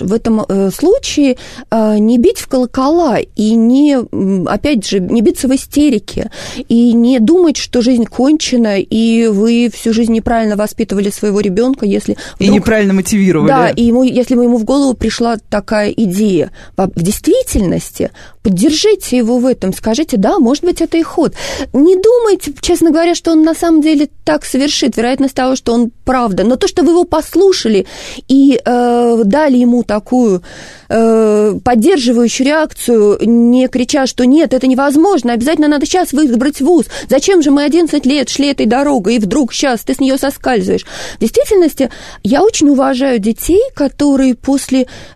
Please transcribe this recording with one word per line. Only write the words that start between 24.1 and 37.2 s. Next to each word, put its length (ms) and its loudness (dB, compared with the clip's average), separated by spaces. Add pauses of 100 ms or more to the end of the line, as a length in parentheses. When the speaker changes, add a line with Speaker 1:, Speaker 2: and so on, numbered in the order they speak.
Speaker 1:
так 200 -2
совершит. 520 -2
Вероятность 380 -2
того, 200 -2
что 200 -4
он 180 0 (120)
правда. 400 -2
Но 120 2
то, 120 -2
что 140 -2
вы 100 4
его 120 2
послушали 840 0 (420)
и, 360 4
э, 600 0
дали 340 2
ему 240 2
такую, 600 -2 (460)
э, 760 2
поддерживающую 840 2
реакцию, 760 0
не 460 2
крича, 380 -2
что 180 -2
«нет, 300 2
это 120 0
невозможно, 680 0
обязательно 360 0
надо 180 0
щас 260 -2
выбрать 480 0
вуз. 260 2 (220)
Зачем 340 2